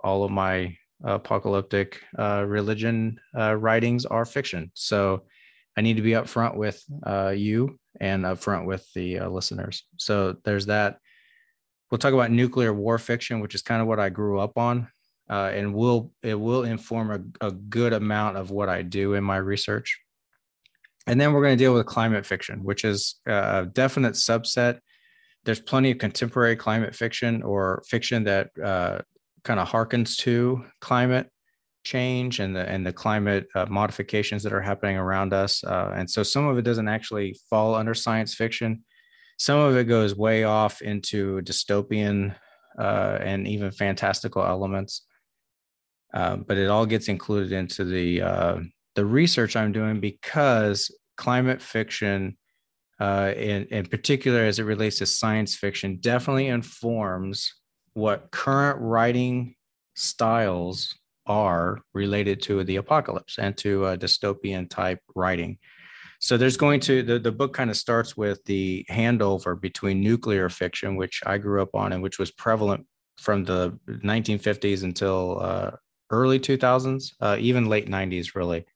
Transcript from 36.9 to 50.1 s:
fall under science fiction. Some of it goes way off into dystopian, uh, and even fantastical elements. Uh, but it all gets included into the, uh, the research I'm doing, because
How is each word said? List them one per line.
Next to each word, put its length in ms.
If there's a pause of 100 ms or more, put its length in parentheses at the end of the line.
fall 280
under 180
science 400
fiction. 500 (540)
Some 220
of 160
it 80
goes 320
way 260
off 400
into 600
dystopian, 920 (420)
uh, 440
and 260
even 240
fantastical 760
elements. 600 (1080)
Uh, 240
but 200
it 120
all 180
gets 200
included 460
into 320
the, 380
uh, 360 (380)
the 80
research 500
I'm 160
doing, 300
because 920 (260)